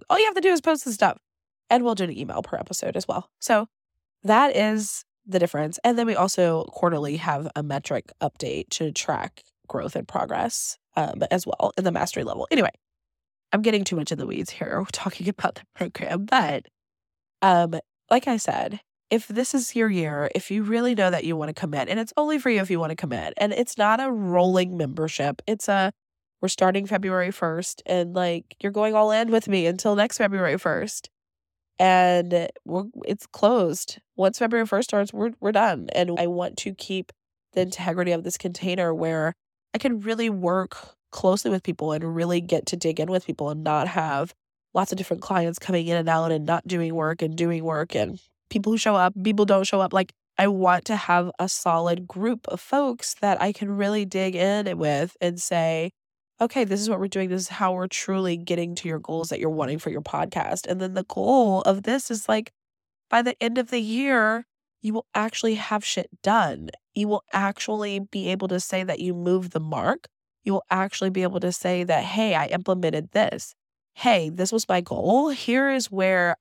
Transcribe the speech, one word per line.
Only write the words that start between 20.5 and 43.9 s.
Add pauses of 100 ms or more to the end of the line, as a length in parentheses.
you
really
know
that
you
wanna
commit,
and
it's
only
for
you
if
you
wanna
commit,
and
it's
not
a
rolling
membership,
it's
a, (480)
we're
starting
February
first,
and,
like,
you're
going
all
in
with
me
until
next
February
first. (680)
And (160)
we're, (220)
it's
closed. (140)
Once
February
first
starts,
we're, (100)
we're
done.
And
I
want
to
keep (440)
the
integrity
of
this
container
where (380)
I
can
really
work (340)
closely
with
people
and
really
get
to
dig
in
with
people
and
not
have (400)